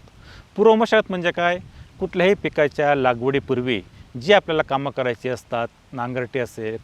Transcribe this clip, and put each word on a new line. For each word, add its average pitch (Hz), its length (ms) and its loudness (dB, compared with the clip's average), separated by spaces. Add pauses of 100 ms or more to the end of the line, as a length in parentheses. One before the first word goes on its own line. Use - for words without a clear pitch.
(560)
पूर्व 220 200 6
मशागत 220 340 2
म्हणजे 175 220 -2
काय? 175 280 0 (400)
कुठल्याही 185 340 2
पिकाच्या 147 640 0
लागवडीपूर्वी 127 840 0 (400)
जी 170 120 4
आपल्याला 165 300 2
कामं 139 280 -4
करायची 127 380 -4
असतात, 117 380 -6 (260)
नांगरटी 123 460 -6
असेल, 113 440 -8